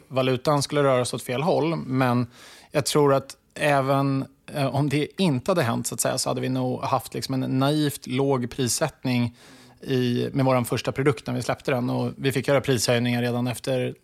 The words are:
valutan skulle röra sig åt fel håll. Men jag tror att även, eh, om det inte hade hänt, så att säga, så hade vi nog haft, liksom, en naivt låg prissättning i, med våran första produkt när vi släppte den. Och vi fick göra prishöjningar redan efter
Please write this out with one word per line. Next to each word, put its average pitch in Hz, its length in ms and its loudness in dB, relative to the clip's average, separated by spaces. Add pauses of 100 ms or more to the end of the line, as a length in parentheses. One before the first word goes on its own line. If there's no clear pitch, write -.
valutan 131 540 2
skulle 147 220 0
röra 127 220 4
sig 127 120 -6
åt 117 60 -8
fel 127 180 -4
håll. 151 340 2
Men 127 520 0 (440)
jag - 140 0
tror 143 280 4
att 135 240 -2 (180)
även, 139 720 2 (280)
eh, 139 220 -2
om 143 140 2
det 143 180 0 (140)
inte 156 300 2
hade 175 120 2
hänt, 120 240 -2
så - 80 -6
att 120 60 -6
säga, 131 160 0
så 139 120 -2
hade 127 120 -2
vi 127 80 -2
nog 127 320 -2
haft, 131 320 -2
liksom, 131 300 -4
en 131 160 -2
naivt 147 480 0
låg 127 440 0
prissättning 123 840 -2 (480)
i, 123 500 0
med 135 120 0
våran 127 200 2
första 131 260 -2
produkt 135 360 0
när 127 60 -4
vi 123 80 -4
släppte - 300 -4
den. 127 180 0
Och 123 280 -2
vi 135 140 -2
fick 131 160 -2
göra 139 140 4
prishöjningar 120 600 2
redan 120 260 0
efter 127 560 -4